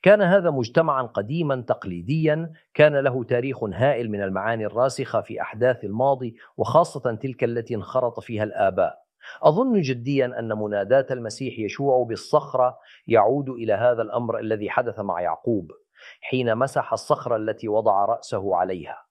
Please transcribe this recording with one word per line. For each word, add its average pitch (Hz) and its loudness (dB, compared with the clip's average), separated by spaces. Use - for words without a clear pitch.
كان 208 8
هذا 175 4
مجتمعًا 135 2
قديمًا 127 -2
تقليديًا، 147 -2
كان 151 6
له 127 0
تاريخ 123 -2
هائل 117 0
من 101 -2
المعاني 104 -2
الراسخة 120 -2
في 110 -10
أحداث 123 -2
الماضي، 123 -2
وخاصة 123 0
تلك 131 -4
التي 117 -4
انخرط 117 -4
فيها 107 -4
الآباء. 95 0
أظن 208 4
جديًا 127 -2
أن 110 -4
منادات 107 0
المسيح 117 -8
يشوع 127 0
بالصخرة 127 0
يعود 117 4
إلى 117 -4
هذا 117 2
الأمر 113 -4
الذي 107 -4
حدث 117 -2
مع 92 -2
يعقوب 87 -2
حين 120 0
مسح 131 -2
الصخرة 120 -2
التي 110 -4
وضع 104 2
رأسه 101 -2
عليها. 90 -4